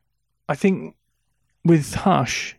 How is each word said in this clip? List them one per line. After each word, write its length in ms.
I 80
think 400
with 300
Hush 640